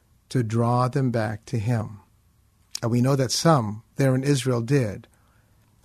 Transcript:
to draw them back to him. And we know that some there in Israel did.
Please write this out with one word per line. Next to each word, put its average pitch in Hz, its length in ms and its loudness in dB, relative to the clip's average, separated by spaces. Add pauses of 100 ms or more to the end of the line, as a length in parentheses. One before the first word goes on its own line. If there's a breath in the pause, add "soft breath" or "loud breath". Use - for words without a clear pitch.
(280)
to 127 160 0
draw 117 420 2
them 131 240 0
back 113 360 -2
to - 120 -4
him. 107 400 -2 (840)
And 117 120 -2
we 123 80 2
know 135 160 2
that 131 160 -2
some 113 500 2 (140)
there 135 180 2
in 131 80 0
Israel 131 380 0
did. 117 480 -2 (760)